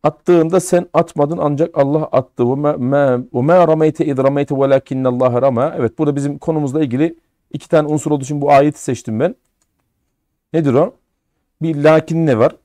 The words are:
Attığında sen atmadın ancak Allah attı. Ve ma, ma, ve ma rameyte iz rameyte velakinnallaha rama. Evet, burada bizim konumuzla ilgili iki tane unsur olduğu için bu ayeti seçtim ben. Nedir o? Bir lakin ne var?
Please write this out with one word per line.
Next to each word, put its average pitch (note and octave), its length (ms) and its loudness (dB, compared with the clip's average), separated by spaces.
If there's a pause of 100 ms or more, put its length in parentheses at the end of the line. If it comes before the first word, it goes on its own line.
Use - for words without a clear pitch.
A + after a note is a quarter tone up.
Attığında E3 580 2
sen F3 320 0
atmadın D#3+ 500 0
ancak D3+ 360 -2
Allah C#3+ 260 0
attı. B2 460 -2
Ve C3+ 40 0
ma, D3 180 -2
ma, C3+ 460 0 (160)
ve A#2+ 60 -2
ma E3 280 4
rameyte D#3 380 0
iz C3+ 120 -4
rameyte C#3+ 380 0
velakinnallaha C3 840 0
rama. C3+ 360 0
Evet, A#2+ 200 -4
burada D3 180 0
bizim C#3+ 220 -4
konumuzla D3+ 440 -4
ilgili D3 340 -2 (340)
iki - 180 -12
tane D3+ 200 2
unsur D3+ 220 -2
olduğu C#3+ 140 -2
için D3 160 -6
bu C#3+ 100 -2
ayeti C#3+ 320 2
seçtim A#2 380 -6
ben. F3 140 -2 (1160)
Nedir D3 220 0
o? E3+ 200 0 (680)
Bir D3+ 220 -4
lakin D#3+ 420 2
ne B2 120 2
var? A#2+ 260 2